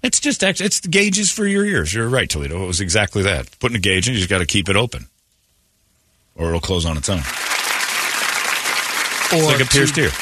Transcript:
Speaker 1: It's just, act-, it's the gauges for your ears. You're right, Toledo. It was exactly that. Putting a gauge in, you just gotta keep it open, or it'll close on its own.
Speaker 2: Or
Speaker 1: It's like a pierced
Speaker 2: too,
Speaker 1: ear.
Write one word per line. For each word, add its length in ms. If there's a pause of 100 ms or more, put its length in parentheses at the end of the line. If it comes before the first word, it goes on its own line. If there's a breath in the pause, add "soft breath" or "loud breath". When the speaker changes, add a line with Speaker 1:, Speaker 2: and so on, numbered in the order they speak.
Speaker 1:
It's 200
just, 240
act-, 160
it's 180
the 80
gauges 460
for 120
your 220
ears. 260
You're 160
right, 220
Toledo. 320
It 60
was 120
exactly 440
that. 340
Putting 180
a 40
gauge 260
in, 80
you 60
just 100
gotta 160
keep 220
it 80
open, 320 (1300)
or 100
it'll 140
close 260
on 100
its 120
own. 100
Speaker 2:
Or 40 (2250)
Speaker 1:
It's 40
like 140
a 40
pierced 320
Speaker 2:
too, 60
Speaker 1:
ear. 80 (120)